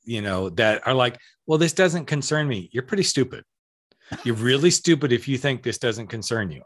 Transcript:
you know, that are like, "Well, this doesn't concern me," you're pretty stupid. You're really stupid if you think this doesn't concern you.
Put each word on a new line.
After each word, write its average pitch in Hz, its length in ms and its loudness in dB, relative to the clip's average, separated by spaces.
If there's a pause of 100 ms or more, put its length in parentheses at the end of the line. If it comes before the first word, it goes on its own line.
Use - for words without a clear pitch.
you 117 160 -6
know, 95 300 -2
that 107 360 2
are 127 80 2
like, 123 240 2 (280)
"Well, 160 120 2
this 160 140 2
doesn't 175 320 2
concern 151 440 -2
me," 98 240 -4
you're 120 100 -4
pretty 196 200 -2
stupid. - 420 -2 (800)
You're 120 120 0
really 131 340 2
stupid 151 420 2
if 117 140 0
you 135 120 0
think 135 240 -2
this 117 160 -4
doesn't 113 300 -4
concern 107 420 -4
you. 71 140 -14